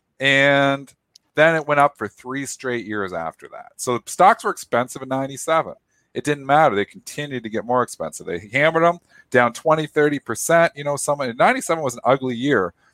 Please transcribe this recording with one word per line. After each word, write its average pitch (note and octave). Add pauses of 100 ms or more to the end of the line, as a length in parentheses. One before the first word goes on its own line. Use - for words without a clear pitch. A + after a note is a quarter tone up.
(200)
And C#3 (440)
then D#3+
it D3+
went D3
up D3
for G#2+
three C3
straight A#2+
years G2
after E2
that. -
So A#2+
stocks G3
were G#3
expensive B2+
in C3
ninety-seven. C3+ (400)
It B2+
didn't C#3+
matter. C#3
They G2+
continued C3+
to A2
get G#2
more B2
expensive. E2
They F2
hammered D#3
them E3+ (320)
down B2
twenty, D#3
thirty D3
percent. E3
You C#3+
know, C#3+
some, C#3+
ninety-seven E3
was B2
an A#2
ugly B2+
year, A#2 (200)